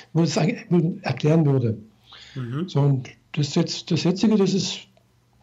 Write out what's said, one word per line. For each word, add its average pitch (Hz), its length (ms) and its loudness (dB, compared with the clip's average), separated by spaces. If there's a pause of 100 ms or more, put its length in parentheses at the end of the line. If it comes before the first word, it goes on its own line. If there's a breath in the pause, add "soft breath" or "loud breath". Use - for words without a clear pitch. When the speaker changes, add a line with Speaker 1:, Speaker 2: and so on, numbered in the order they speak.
(120)
Speaker 1:
wo 160 100 2
es 165 160 0
eigentlich 170 640 0
erklären 151 400 2
würde. 117 340 2 (560 loud breath)
Speaker 2:
Mhm. 135 340 -8
Speaker 1:
So, 139 120 -2
und 139 280 2 (240)
das 147 220 -2
jetzt, - 360 -2
das 160 140 0
jetzige, 208 320 2
das 185 180 2
ist, - 240 -4 (640)